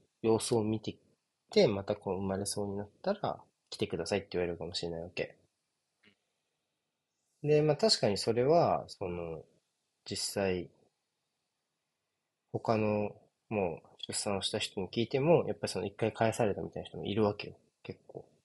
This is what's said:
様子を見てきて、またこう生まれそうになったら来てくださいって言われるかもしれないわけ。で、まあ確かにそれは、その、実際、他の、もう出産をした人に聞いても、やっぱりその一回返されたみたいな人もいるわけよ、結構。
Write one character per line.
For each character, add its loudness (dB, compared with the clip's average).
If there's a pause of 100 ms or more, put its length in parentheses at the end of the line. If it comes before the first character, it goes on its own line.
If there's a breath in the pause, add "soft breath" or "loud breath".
(220)
様 6
子 0
を 2
見 0
て -8
き -20 (520)
て、 6
ま -2
た 0
こ -4
う -2
生 -2
ま 0
れ -4
そ -4
う -4
に -4
な -4
っ -10 (140)
た 0
ら -4 (320)
来 -14
て -2
く -6
だ -4
さ 0
い 0
っ -10
て -18
言 -2
わ 0
れ -4
る -8
か -10
も -10
し -6
れ -6
な -8
い -8
わ -12
け。 -8 (2000)
で、 6
ま 4
あ -8
確 2
か 2
に 0
そ 0
れ 2
は、 4
そ -8
の、 -8 (600)
実 -8
際、 -2 (1800)
他 0
の、 0 (360)
も -2
う -20 (200)
出 -6
産 -2
を -8
し -2
た -4
人 -6
に -4
聞 -2
い -2
て 0
も、 6
や -2
っ -20
ぱ -6
り -6
そ -4
の -2
一 -6
回 -2
返 2
さ 0
れ 2
た -6
み -8
た -10
い -6
な -12
人 -14
も -8
い -4
る 2
わ 2
け -12
よ、 -18 (300)
結 -14
構。 -16 (180)